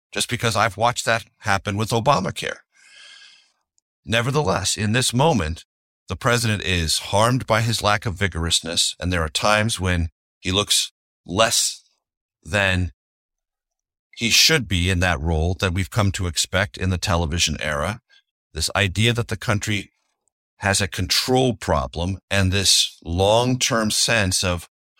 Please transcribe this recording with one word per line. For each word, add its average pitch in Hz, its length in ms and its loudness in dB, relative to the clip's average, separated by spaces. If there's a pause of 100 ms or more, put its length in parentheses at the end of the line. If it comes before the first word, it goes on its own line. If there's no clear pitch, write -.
(100)
just - 180 -6
because 117 280 -2
I've 107 200 2
watched 113 280 0
that 113 220 0 (140)
happen 101 360 0
with 107 140 -2
Obamacare. 139 720 0 (1400)
Nevertheless, 120 720 0
in 104 160 0
this 123 200 0
moment, 120 520 0 (440)
the 85 80 -6
president 117 460 0
is 85 360 0
harmed 113 480 0
by 110 140 2
his 113 220 -2
lack 104 240 0
of 87 100 -6
vigorousness, 85 840 -2
and 90 140 -4
there 85 100 0
are 78 60 -2
times 107 500 0
when 87 300 0 (320)
he 92 100 -6
looks - 420 0 (340)
less 110 560 0 (600)
than 92 500 0 (1200)
he 113 140 0
should 151 360 4
be 87 240 2
in 87 100 2
that 87 200 2
role 82 400 0
that 90 140 0
we've 92 160 -4
come 101 220 2
to 92 140 -4
expect 92 520 -2
in 92 120 -2
the 90 80 -2
television 85 640 -2
era. 76 400 -4 (520)
This - 240 -4
idea 101 360 2
that 117 160 -4
the 104 80 -6
country 104 540 -4 (680)
has 98 220 0
a 98 80 -2
control 127 680 0
problem 82 640 -2 (120)
and 98 220 2
this - 520 0
long-term 110 880 2
sense 104 540 0
of 90 240 -4 (320)